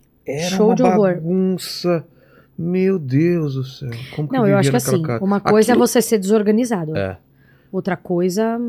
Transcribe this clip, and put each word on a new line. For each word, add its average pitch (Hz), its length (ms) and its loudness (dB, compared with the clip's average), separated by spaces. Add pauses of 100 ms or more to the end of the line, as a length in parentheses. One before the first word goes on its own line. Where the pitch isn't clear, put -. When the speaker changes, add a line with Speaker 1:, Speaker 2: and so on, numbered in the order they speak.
(260)
Speaker 1:
era 180 300 -4
Speaker 2:
Show 214 120 4
Speaker 1:
uma 233 60 4
Speaker 2:
de 233 80 2
horror. 185 320 4
Speaker 1:
bagunça. 175 880 -2 (540)
Meu 185 400 0
Deus 151 560 0
do 131 100 -6
céu, 131 260 -12 (240)
como 151 140 -6
que - 60 -6
Speaker 2:
Não, 254 120 2
eu 196 100 4
Speaker 1:
vivia - 20 4
Speaker 2:
acho 143 120 2
que 240 60 2
Speaker 1:
naquela 220 200 0
Speaker 2:
assim, 170 100 0
Speaker 1:
casa? 117 180 -4
Speaker 2:
uma 202 160 0
coisa 214 320 4
Speaker 1:
Aquilo 240 120 4
Speaker 2:
é - 40 4
você 240 140 2
ser 220 160 0
desorganizado. 208 800 0
Speaker 1:
É. 95 200 -4 (560)
Speaker 2:
Outra 185 240 -4
coisa 185 720 -2